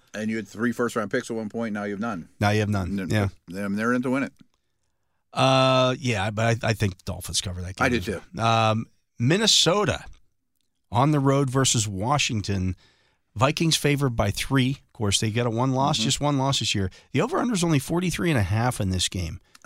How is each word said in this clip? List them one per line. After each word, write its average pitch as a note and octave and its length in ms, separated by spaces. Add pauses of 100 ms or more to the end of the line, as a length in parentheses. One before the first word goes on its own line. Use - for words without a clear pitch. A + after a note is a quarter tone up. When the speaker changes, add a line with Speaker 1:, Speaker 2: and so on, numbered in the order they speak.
(120)
Speaker 1:
And G#2+ 160
you A2 80
had A2 100
three A#2 260
first-round A2+ 380
picks B2+ 200
at A#2 60
one A2 120
point. A2+ 240
Now G#2 120
you G#2 80
have G2 80
none. G#2+ 280 (120)
Speaker 2:
Now G#2 100
you G#2+ 100
have G#2 80
none. G2 320
Speaker 1:
N-, F2+ 80
Speaker 2:
Yeah. G#2 200 (220)
Speaker 1:
I G2 180
mean, G2+ 80
they're A2+ 180
in B2 80
to C3 80
win C3 140
it. - 80 (1000)
Speaker 2:
Uh, C3 680
yeah, A2+ 320
but A2+ 340
I, A2 60
I - 20
think G#2 320
Dolphins F2 360
cover F2+ 220
that F2+ 140
game. - 80
Speaker 1:
I C3 40
do B2 120
too. F#2 200 (200)
Speaker 2:
Um, A2+ 460 (320)
Minnesota F3+ 880 (840)
on C3 220
the D3 80
road C3+ 300
versus B2+ 360
Washington. G2+ 920 (580)
Vikings D3+ 420
favored C#3+ 400
by G#2+ 140
three. C3+ 560
Of - 60
course, G2+ 280
they A2+ 100
got A#2+ 160
a A#2+ 40
one B2 220
loss, C#3 260
Speaker 1:
Mm-hmm. - 60
Speaker 2:
just - 160
one C#3+ 180
loss C3+ 220
this A2+ 140
year. G2 160 (220)
The B2+ 80
over-under B3 340
is E3+ 80
only E3 160
forty-three E3+ 520
and C#3+ 80
a G#2 40
half A2 380
in G2 100
this F#2 180
game. F2 320 (240)